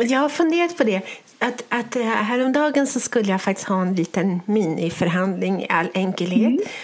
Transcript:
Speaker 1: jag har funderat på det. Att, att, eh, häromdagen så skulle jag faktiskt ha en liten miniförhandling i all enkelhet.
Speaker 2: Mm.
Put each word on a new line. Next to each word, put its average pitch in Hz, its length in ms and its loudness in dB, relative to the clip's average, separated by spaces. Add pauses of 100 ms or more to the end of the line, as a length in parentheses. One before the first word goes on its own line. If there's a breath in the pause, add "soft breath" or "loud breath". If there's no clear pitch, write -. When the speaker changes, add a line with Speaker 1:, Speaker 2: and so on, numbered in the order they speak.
Speaker 1:
jag 262 160 2
har 285 100 2
funderat 339 480 2
på 262 60 0
det. 190 180 2 (380 loud breath)
Att, 247 300 -4
att, 240 260 -4
eh, 240 100 0
häromdagen 262 840 2
så 262 120 -2
skulle 202 320 0
jag 185 100 0
faktiskt - 260 -2
ha 185 140 2
en 185 140 0
liten 175 500 0
miniförhandling 180 1160 0
i - 80 -6
all 165 240 0
enkelhet. 185 440 -2 (100)
Speaker 2:
Mm. 269 120 2 (240 loud breath)